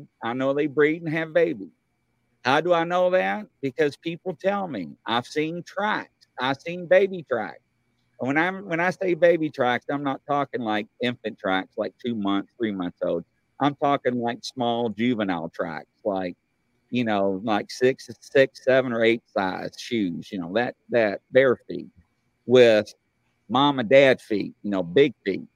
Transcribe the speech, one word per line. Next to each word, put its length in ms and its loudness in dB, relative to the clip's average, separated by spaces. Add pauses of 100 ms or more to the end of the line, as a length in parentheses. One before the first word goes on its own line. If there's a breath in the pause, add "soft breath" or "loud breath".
(240)
I 100 -4
know 200 -2
they 140 -2
breed 340 0
and 100 -8
have 220 -6
babies. 400 0 (680)
How 180 2
do 140 2
I 80 2
know 260 0
that? 380 -2 (120)
Because 380 -2
people 420 -8
tell 280 -2
me. 220 -8 (180)
I've 180 -2
seen 380 -6
tracks. 640 -6 (120)
I've 220 -2
seen 240 -10
baby 420 2
tracks. 340 -6 (600)
And 80 -4
when 80 0
I'm, 320 -2
when 100 -2
I 120 0
say 220 -2
baby 360 2
tracks, 420 -2
I'm 100 -4
not 240 -4
talking, 360 -4
like, 260 -4 (140)
infant 360 -6
tracks, 380 -4
like, 260 -6
two 140 -4
months, 420 -2
three 140 -2
months 320 -8
old. 220 -2 (340)
I'm 160 0
talking, 460 -2
like, 200 -4
small 460 -4
juvenile 600 -2
tracks, 420 -10 (140)
like, 320 -4 (540)
you 120 0
know, 400 0
like, 260 -2
six, 400 -2 (120)
six, 420 0
seven, 300 2
or 100 0
eight 180 2 (120)
size 440 -4
shoes, 540 -4
you 80 -8
know, 140 -8
that, 220 -2 (160)
that 280 0 (120)
bare 260 4
feet 320 -12 (560)
with 480 6 (560)
mom 300 0
and 100 -2
dad 320 8
feet, 320 -4 (100)
you 80 -4
know, 100 0
big 320 4 (120)
feet, 300 -6